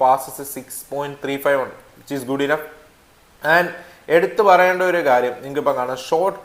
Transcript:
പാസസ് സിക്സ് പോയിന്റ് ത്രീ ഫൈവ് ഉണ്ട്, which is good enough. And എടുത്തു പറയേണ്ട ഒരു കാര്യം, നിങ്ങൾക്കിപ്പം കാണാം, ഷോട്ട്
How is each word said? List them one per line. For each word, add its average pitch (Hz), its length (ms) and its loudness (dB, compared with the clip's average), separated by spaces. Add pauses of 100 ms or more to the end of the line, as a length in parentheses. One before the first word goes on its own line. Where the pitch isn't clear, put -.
പാസസ് 135 520 0
സിക്സ് - 380 -16
പോയിന്റ് 143 340 -6
ത്രീ 139 120 -4
ഫൈവ് 139 240 0
ഉണ്ട്, - 140 -8 (240)
which 139 220 -8
is 120 100 -8
good 139 140 -2
enough. 151 200 -2 (960)
And 175 80 -2 (400)
എടുത്തു 180 340 2
പറയേണ്ട 180 400 4
ഒരു 175 220 0
കാര്യം, 123 280 2
നിങ്ങൾക്കിപ്പം 135 420 -4
കാണാം, 127 220 -4
ഷോട്ട് 180 460 -2